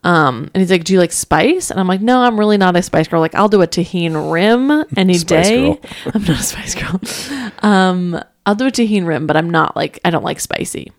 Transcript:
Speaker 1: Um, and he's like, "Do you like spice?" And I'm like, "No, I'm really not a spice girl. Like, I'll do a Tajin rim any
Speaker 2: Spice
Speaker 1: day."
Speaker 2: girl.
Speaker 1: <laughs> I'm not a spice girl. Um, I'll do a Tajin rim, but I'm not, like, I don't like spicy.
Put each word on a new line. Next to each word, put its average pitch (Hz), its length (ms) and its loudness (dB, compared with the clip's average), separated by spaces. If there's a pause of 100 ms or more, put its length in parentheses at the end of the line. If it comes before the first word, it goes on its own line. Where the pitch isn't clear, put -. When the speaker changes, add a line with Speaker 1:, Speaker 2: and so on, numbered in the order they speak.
Speaker 1:
Um, 151 500 0
and 190 80 2
he's 180 100 2
like, 170 120 2
"Do 190 100 0
you 190 60 6
like 170 140 2
spice?" 254 580 0
And - 80 -4
I'm 185 80 0
like, 190 140 -2
"No, 247 200 4
I'm 240 180 2
really 214 180 4
not 185 180 2
a 175 60 4
spice 160 260 0
girl. 170 120 0
Like, 160 160 -2
I'll 208 140 2
do 202 120 4
a 165 60 4
Tajin 165 640 -4
rim 247 540 2 (100)
any 185 200 4
Speaker 2:
Spice 170 320 2
Speaker 1:
day." 233 120 2 (100)
Speaker 2:
girl. - 100 -2 (160)
Speaker 1:
<laughs> - 180 -10
I'm 214 100 -2
not 151 160 0
a - 40 -6
spice - 320 -8
girl. 180 240 -6 (640)
Um, 185 600 0 (240)
I'll 208 100 2
do 254 120 0
a 262 40 2
Tajin 208 340 0
rim, 156 220 -2
but 151 80 0
I'm 165 140 0
not, 165 260 0
like, - 300 -6
I 175 40 4
don't 170 140 -2
like - 160 -6
spicy. - 600 -8